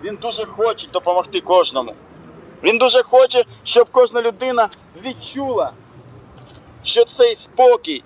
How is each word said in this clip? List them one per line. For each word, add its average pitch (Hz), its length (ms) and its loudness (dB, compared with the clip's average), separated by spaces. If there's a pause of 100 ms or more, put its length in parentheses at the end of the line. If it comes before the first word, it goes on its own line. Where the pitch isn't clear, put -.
Він 208 120 -12
дуже 220 300 -10
хоче 220 480 -6
допомогти 180 480 -4
кожному. 135 520 0 (680)
Він 214 140 0
дуже 247 260 2
хоче, 247 400 2 (200)
щоб 233 280 2
кожна 240 300 0
людина 233 480 -2 (340)
відчула, 247 680 -8 (1120)
що 466 220 2
цей 240 300 0
спокій 233 720 0